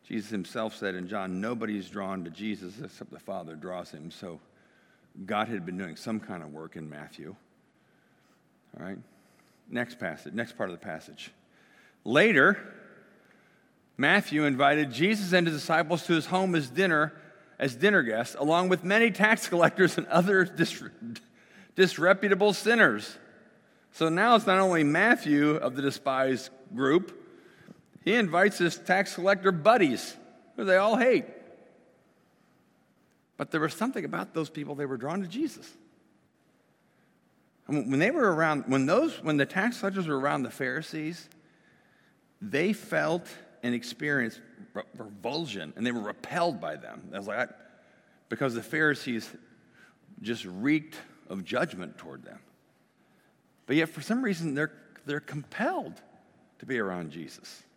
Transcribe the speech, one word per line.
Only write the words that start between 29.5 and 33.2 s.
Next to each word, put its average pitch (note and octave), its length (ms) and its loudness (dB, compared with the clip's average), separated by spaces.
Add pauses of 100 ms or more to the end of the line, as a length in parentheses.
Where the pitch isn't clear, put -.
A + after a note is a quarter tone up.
buddies, E3 640 4 (400)
who A#3 80 -4
they F#3 120 6
all A3 200 4
hate. B3 300 4 (2000)